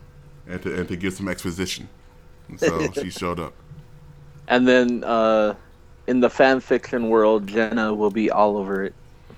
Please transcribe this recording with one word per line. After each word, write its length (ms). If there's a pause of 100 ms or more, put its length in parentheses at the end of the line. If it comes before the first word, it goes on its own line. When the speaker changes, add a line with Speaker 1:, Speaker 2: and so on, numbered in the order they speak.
(480)
Speaker 1:
and 160
to, 160
and 80
to 80
give 180
some 140
exposition. 640 (580)
And 120
so 320
Speaker 2:
<laughs> 100
Speaker 1:
she 80
showed 300
up. 140 (920)
Speaker 2:
And 200
then, 360
uh, 520 (520)
in 140
the 80
fan 300
fiction 500
world, 380
Jenna 460
will 180
be 200
all 260
over 260
it. 100 (440)